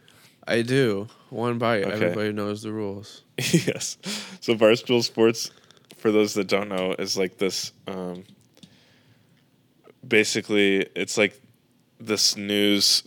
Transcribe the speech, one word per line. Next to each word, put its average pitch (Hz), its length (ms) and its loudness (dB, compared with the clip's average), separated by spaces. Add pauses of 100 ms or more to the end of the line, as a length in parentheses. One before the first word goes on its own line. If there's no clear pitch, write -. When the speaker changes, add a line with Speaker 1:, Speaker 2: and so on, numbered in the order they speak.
(480)
Speaker 1:
I 117 140 2
do. 117 460 0 (240)
One 120 260 -4
bite. 113 280 0
Speaker 2:
Okay. 98 80 -2 (120)
Speaker 1:
Everybody 104 260 0
knows 104 300 -6
the 110 100 -8
rules. 104 580 -8
Speaker 2:
<laughs> - 220 -6
Yes. - 460 0 (440)
So 120 120 0
Barstool 113 500 4
Sports, 113 460 2 (480)
for 110 140 0
those 107 240 2
that 101 120 -2
don't 101 220 -2
know, 92 300 -2
is, 95 180 -4
like, 92 220 -2
this, - 320 -4 (160)
um, 92 380 -10 (1800)
basically, 104 880 2
it's, - 220 -6
like, 104 240 0 (580)
this 107 380 0
news, 101 480 2 (220)